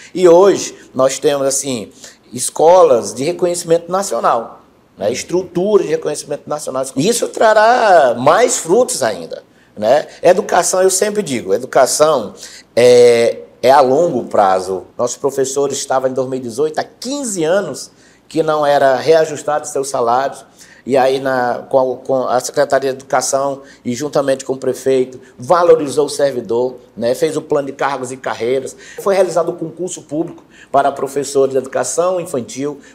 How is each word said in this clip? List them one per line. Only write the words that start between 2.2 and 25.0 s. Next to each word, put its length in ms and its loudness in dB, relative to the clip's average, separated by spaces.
escolas 800 4
de 120 -8
reconhecimento 680 -2
nacional, 720 -2
né, 140 -2
estrutura 720 -2
de 60 -4
reconhecimento 580 -6
nacional. 380 -6
E 140 0
isso 200 -2
trará 840 4
mais 440 2
frutos 440 0
ainda, 400 -6
né? 320 2
Educação, 600 2
eu 80 4
sempre 320 -2
digo, 320 -4
educação 800 0
é, 640 6
é 80 4
a 100 8
longo 440 2
prazo. 600 0
Nossos 200 -4
professores 640 -4
estavam 320 -2
em 20 -10
dois 160 -4
mil 100 -6
e 40 -8
dezoito, 360 -4
há 60 -6
quinze 580 -8
anos 480 -4
que 140 -2
não 240 0
era 300 4
reajustado 680 0
seus 220 -6
salários, 560 -2
e 120 0
aí 240 2
na, 500 -2
com 80 2
a, 180 0
com 300 -4
a 140 0
Secretaria 520 -2
de 60 -8
Educação 640 -4
e 100 -6
juntamente 500 -2
com 100 -4
o 40 -8
prefeito, 640 -2